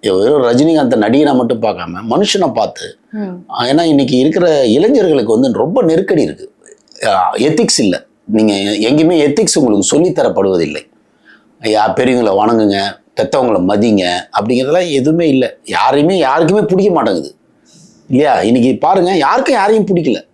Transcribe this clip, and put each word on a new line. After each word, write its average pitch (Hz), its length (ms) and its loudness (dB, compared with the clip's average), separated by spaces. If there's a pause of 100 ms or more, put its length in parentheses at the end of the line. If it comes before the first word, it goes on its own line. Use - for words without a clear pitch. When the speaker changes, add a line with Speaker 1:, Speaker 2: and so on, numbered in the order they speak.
Speaker 1:
வெறும் 107 420 2
ரஜினிகாந்த் 131 520 2
நடிகனை 131 400 2
மட்டும் 120 260 -2
பார்க்காம, 90 480 -6
மனுஷனை 175 440 0
பார்த்து. - 440 -6 (140)
Speaker 2:
ம். 214 160 -8 (220)
Speaker 1:
ஆ, 120 140 -6
ஏன்னா 139 180 0
இன்னைக்கு 139 360 0
இருக்கிற 156 480 2
இளைஞர்களுக்கு 143 760 2
வந்து 127 180 0
ரொம்ப 175 260 0
நெருக்கடி 170 380 0
இருக்கு. 78 300 -6 (540)
ஆ, 95 280 0
எத்திக்ஸ் 151 440 0
இல்ல. 98 280 -2 (200)
நீங்க 107 280 0 (360)
எங்கேயுமே 160 260 2
எத்திக்ஸ் 151 440 0
உங்களுக்கு 117 400 0
சொல்லித்தரப்படுவதில்லை. 95 920 -2 (720)
யா-, 110 340 0
பெரியவங்களை 123 400 2
வணங்குங்க, 101 640 0 (240)
பெத்தவங்களை 117 460 0
மதிங்க 101 520 0 (200)
அப்படிங்கிறதெல்லாம் 131 520 -2
எதுவுமே 156 360 0
இல்ல. 131 280 0 (100)
யாரையுமே, 131 520 0
யாருக்குமே 160 440 0
பிடிக்க 190 300 0
மாட்டேங்குது 104 440 -4 (760)
இல்லையா? 131 320 2
இன்னைக்கு 120 380 2
பாருங்க, 180 360 0
யாருக்கும் 196 400 0
யாரையும் 208 300 2
பிடிக்கல. 170 480 -2